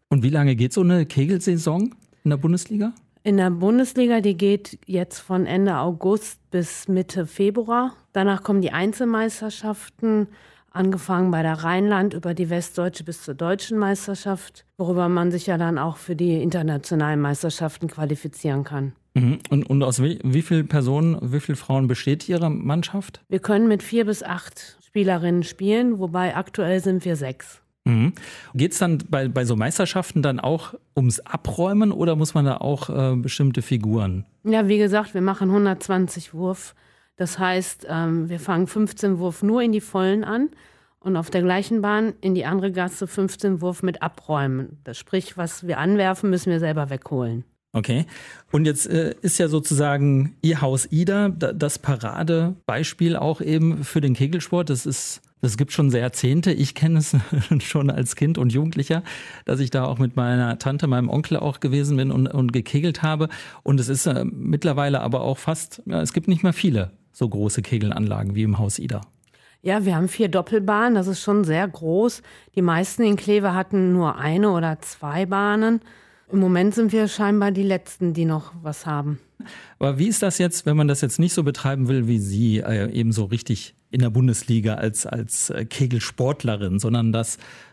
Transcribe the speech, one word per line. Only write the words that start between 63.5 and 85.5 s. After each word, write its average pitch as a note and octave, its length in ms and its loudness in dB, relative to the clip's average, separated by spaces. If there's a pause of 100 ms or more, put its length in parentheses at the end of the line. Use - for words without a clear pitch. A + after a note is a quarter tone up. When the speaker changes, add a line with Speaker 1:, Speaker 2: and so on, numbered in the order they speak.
Speaker 1:
Und C#3 160 4
es A#2+ 120 0
ist, C3+ 160 -2
äh, B2+ 180 0
mittlerweile C#3+ 760 0
aber B2+ 180 -2
auch B2+ 160 -2
fast, - 480 -6
ja, F3 160 -2
es - 140 -2
gibt - 120 -2
nicht F3 160 4
mehr F3 120 2
viele G#2+ 380 0 (200)
so B2 160 -2
große G#2 340 0
Kegelanlagen G#2 720 -2
wie A2 100 0
im G#2 140 2
Haus G#2 200 -2
Ida. A2 220 -6 (640)
Speaker 2:
Ja, G3 220 0
wir F#3 100 2
haben F3 140 2
vier G#3+ 200 0
Doppelbahnen. G#3 680 2
Das F#3 120 2
ist F#3+ 140 -4
schon G#3 240 2
sehr E3 240 0
groß. F3 540 0 (320)
Die F#3+ 80 2
meisten F3 400 2
in G#3 140 4
Kleve G3+ 360 2
hatten F#3 400 2
nur F3 240 2
eine E3+ 340 2
oder E3 300 0
zwei D#3 460 -6
Bahnen. G#3 540 2 (520)
Im G3 60 4
Moment F#3 340 4
sind A3 200 2
wir A3 160 2
scheinbar G3+ 420 2
die G3 140 0
Letzten, F3+ 500 -2
die E3 100 0
noch D#3 280 -2 (100)
was D3+ 240 -8
haben. D3 320 -4 (640)
Speaker 1:
Aber C3+ 180 0
wie F3 80 2
ist A3 160 0
das F#3+ 160 0
jetzt, F3+ 260 0
wenn D3+ 120 2
man D3+ 100 4
das C#3 140 2
jetzt B2+ 180 0
nicht E3+ 160 2
so E3+ 80 2
betreiben C#3 460 0
will B2+ 180 2
wie A#2 140 2
Sie, G#2+ 380 2
äh, G#2+ 340 -2
eben A2+ 180 0
so G#2+ 140 0
richtig A2 500 -4 (160)
in B2 100 0
der A#2+ 100 4
Bundesliga A2+ 640 2
als, G#2+ 300 -4
als, - 460 -6